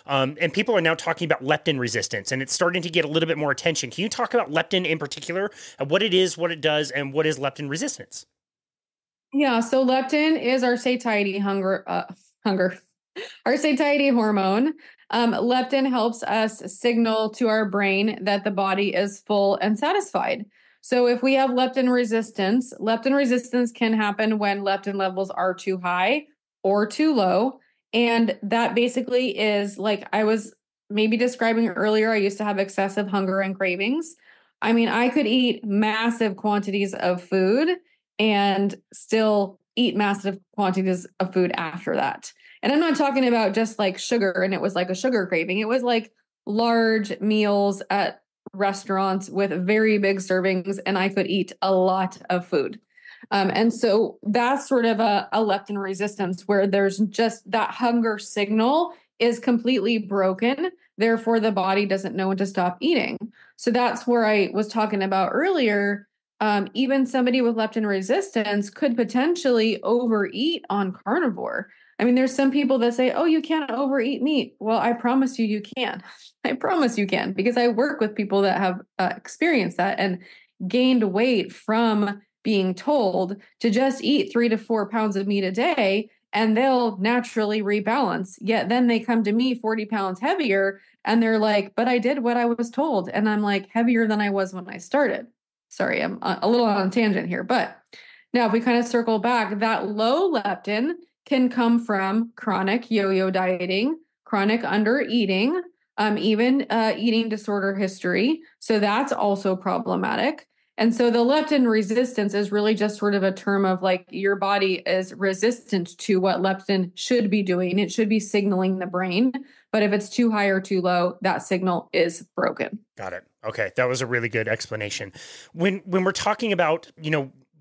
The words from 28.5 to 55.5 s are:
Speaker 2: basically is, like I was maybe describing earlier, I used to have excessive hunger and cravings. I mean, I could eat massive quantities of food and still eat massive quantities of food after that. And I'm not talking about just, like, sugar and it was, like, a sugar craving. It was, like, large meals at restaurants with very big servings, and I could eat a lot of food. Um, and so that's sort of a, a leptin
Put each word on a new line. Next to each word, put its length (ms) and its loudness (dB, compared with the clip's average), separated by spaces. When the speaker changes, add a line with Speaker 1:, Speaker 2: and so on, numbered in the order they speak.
Speaker 2:
basically 640 0
is, 400 0
like 340 -4
I 120 0
was 300 0
maybe 280 2
describing 520 0
earlier, 440 2
I 40 2
used 220 0
to 60 -4
have 140 -2
excessive 500 -2
hunger 320 0
and 160 -4
cravings. 580 -2
I 100 2
mean, 160 2
I 220 0
could 160 2
eat 380 0
massive 720 0
quantities 580 -2
of 280 -2
food 460 2
and 560 2
still 640 0
eat 200 2
massive 420 0
quantities 520 0
of 120 -4
food 220 2
after 400 -4
that. 380 -4
And 100 0
I'm 80 4
not 160 2
talking 320 2
about 260 2
just, 240 0
like, 180 0
sugar 360 0
and 100 0
it 80 -2
was, 140 -2
like, 160 0
a 60 -2
sugar 320 0
craving. 320 -2
It 80 -2
was, 160 0
like, 260 0
large 760 0
meals 600 2
at 300 -2
restaurants 800 -2
with 340 -2
very 340 4
big 200 2
servings, 640 -2
and 140 0
I 120 2
could 180 -2
eat 240 -2
a 100 2
lot 560 2
of 160 -2
food. 360 -2
Um, 240 2
and 180 2
so 520 2
that's 440 0
sort 160 2
of 140 2
a, 320 2
a 80 0
leptin 420 0